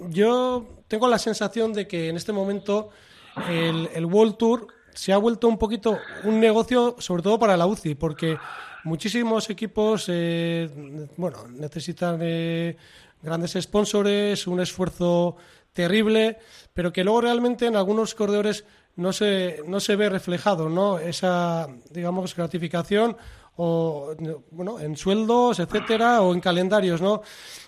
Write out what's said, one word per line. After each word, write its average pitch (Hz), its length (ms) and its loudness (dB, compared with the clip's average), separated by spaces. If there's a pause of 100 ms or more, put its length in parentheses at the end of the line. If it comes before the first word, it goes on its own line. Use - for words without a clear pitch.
yo 240 800 0
tengo 220 200 2
la 233 100 4
sensación 220 540 -2
de 202 140 -4
que 170 220 -4
en 165 80 -4
este 170 160 -6
momento 202 580 -2 (580)
el, 165 460 0
el 170 120 -4
World 214 300 4
Tour 233 300 2 (280)
se - 180 -2
ha 196 40 6
vuelto 233 320 2
un 220 100 2
poquito 214 400 0 (260)
un 220 140 2
negocio, 226 600 4
sobre 175 240 -4
todo 214 160 2
para 208 180 4
la 170 100 4
uci, 180 280 -2
porque 156 440 -2 (460)
muchísimos 220 680 -2
equipos, 214 580 0
eh, 170 600 0 (480)
bueno, 170 220 -6 (100)
necesitan, 165 720 -6
eh, 165 560 -2 (460)
grandes 165 380 -4
sponsors, 202 880 0
un 180 140 -2
esfuerzo 175 760 0 (360)
terrible, 220 680 2 (360)
pero 175 180 -2
que 185 120 -2
luego 220 180 4
realmente 240 440 2
en 226 100 2
algunos 208 380 0
corredores 208 520 0 (300)
no 185 180 -2
se, 185 520 0
no 190 140 -2
se 208 160 0
ve 208 140 4
reflejado, 180 580 0
¿no? 185 300 0
Esa, 170 720 -2 (220)
digamos, 175 460 -6
gratificación 175 800 0 (400)
o, 165 580 -2 (360)
bueno, 180 280 -8
en 151 180 -8
sueldos, 220 640 2
etcétera, 220 600 2
o 180 140 4
en 175 60 0
calendarios, 185 600 2
¿no? 196 220 0 (460)